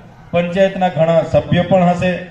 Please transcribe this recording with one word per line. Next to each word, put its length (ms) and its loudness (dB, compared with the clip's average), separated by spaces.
પંચાયતના 580 0
ઘણા 340 2
સભ્યો 460 0
પણ 200 4
હશે, 220 -2